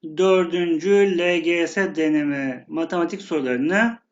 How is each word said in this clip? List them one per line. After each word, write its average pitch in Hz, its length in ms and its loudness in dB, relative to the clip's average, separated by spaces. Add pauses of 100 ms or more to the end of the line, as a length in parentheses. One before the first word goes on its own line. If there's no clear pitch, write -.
(180)
dördüncü 180 1000 2
L 175 220 0
G 170 280 0
S 170 280 -2
deneme 147 720 -2
matematik 165 540 -4
sorularını 160 760 0 (120)